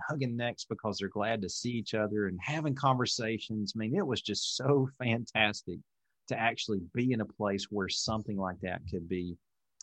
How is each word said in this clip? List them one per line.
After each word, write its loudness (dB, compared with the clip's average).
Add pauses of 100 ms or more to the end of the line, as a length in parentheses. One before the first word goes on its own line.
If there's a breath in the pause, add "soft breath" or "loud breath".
hugging 0
necks -2
because -2
they're -2
glad 0
to -2
see -4
each -2
other 2
and -2
having 0
conversations. 0
I -4
mean, 0
it 2
was 0
just -2
so 4 (120)
fantastic 2 (500)
to 0
actually 2 (120)
be 4
in 2
a 0
place 0
where 0
something -2
like -2
that -2
could -4
be, -2 (460)